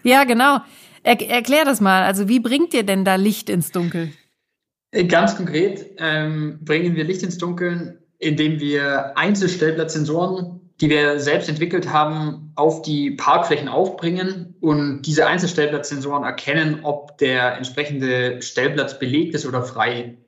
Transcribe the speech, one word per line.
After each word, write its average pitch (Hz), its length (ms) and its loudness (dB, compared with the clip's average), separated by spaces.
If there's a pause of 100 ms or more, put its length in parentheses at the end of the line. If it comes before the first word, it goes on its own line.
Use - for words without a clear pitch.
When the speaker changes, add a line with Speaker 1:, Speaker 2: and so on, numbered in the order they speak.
Speaker 1:
Ja, 262 220 6
genau. 254 340 4 (440)
Er-, - 260 2
erklär 254 380 2
das 247 160 2
mal. 190 220 6
Also, 196 240 2
wie 240 120 4
bringt 285 320 2
ihr 226 120 2
denn 190 200 2
da 190 120 4
Licht 202 340 0
ins 175 200 0
Dunkel? 170 420 -2 (800)
Speaker 2:
Äh, 185 120 2
ganz 175 320 4
konkret, 170 480 -2 (140)
ähm, 156 640 -2
bringen 165 320 0
wir 160 100 0
Licht 180 180 -2
ins 180 140 -4
Dunkeln, 175 600 -4 (200)
indem 151 420 0
wir 143 580 -2
Einzelstellplatzsensoren, 165 1400 0 (200)
die 151 80 4
wir 147 320 2
selbst 143 300 0
entwickelt 170 420 -2
haben, 151 600 -2
auf 120 260 2
die 143 300 -2
Parkflächen 147 580 0
aufbringen 180 920 -2
und 147 420 0
diese 160 240 2
Einzelstellplatzsensoren 143 1000 -2
erkennen, 156 580 -2
ob 147 360 -6
der 127 400 2
entsprechende 127 840 -4
Stellplatz 139 580 -4
belegt 151 360 -2
ist 143 100 -4
oder 127 180 -4
frei. 120 540 -4 (120)